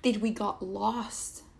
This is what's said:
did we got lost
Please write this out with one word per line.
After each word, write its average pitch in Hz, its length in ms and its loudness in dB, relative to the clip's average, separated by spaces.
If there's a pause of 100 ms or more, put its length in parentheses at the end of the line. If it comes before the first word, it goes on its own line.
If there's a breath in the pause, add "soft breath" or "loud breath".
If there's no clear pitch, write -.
did 214 200 4
we 220 100 2
got 202 320 0
lost 208 800 -2 (160)